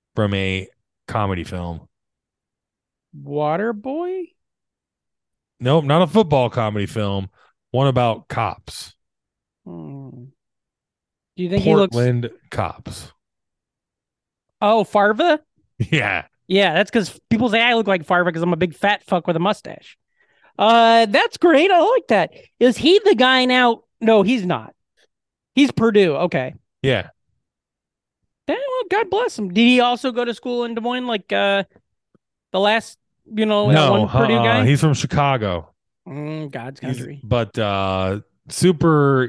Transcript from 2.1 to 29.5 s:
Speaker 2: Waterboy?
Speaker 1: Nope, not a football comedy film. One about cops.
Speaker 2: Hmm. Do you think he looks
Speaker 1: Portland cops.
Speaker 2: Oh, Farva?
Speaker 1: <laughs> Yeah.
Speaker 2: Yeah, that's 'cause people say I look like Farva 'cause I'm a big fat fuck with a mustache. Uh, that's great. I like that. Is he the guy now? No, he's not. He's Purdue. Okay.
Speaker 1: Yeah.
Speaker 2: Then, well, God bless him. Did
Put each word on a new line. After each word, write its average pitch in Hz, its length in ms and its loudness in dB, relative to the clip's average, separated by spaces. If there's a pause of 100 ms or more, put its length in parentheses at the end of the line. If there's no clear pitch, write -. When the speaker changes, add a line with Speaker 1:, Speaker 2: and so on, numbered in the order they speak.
Speaker 2:
Waterboy? 220 1040 -6 (1300)
Speaker 1:
Nope, 143 260 2
not 151 160 2
a 175 60 2
football 147 420 2
comedy 104 360 -2
film. 98 440 -4 (420)
One 131 160 0
about 120 400 0
cops. - 680 -8 (720)
Speaker 2:
Hmm. 151 440 -16 (1300)
Do 180 60 -6
you 175 60 -6
think 196 140 0
he 190 120 4
looks 196 200 2
Speaker 1:
Portland 120 340 0 (200)
cops. - 600 -8 (1500)
Speaker 2:
Oh, 214 220 2
Farva? 214 600 2
Speaker 1:
<laughs> - 40 -20 (400)
Yeah. 104 360 -2 (220)
Speaker 2:
Yeah, 185 280 2
that's 190 160 0
'cause 208 260 -2 (120)
people 226 200 0
say 220 120 0
I 240 140 2
look 220 120 0
like 185 180 -2
Farva 175 260 0
'cause 165 120 -8
I'm 175 100 0
a 160 40 -2
big 165 180 -4
fat 202 300 -2
fuck 180 200 -2
with 170 100 -2
a 160 40 -2
mustache. - 580 -6 (600)
Uh, 226 480 4
that's 311 300 -2
great. 339 340 4
I 349 80 6
like 415 300 2
that. 190 220 2 (280)
Is 240 180 4
he 370 280 4
the 392 100 4
guy 254 300 2
now? 247 380 2 (180)
No, 220 200 4
he's 208 240 -2
not. 123 300 -6 (800)
He's 262 160 4
Purdue. 208 460 2
Okay. 147 360 -4 (300)
Speaker 1:
Yeah. 120 240 0 (1400)
Speaker 2:
Then, 311 100 -4
well, 508 340 -6
God 415 180 0
bless 415 300 -2
him. 196 100 -6
Did 185 140 0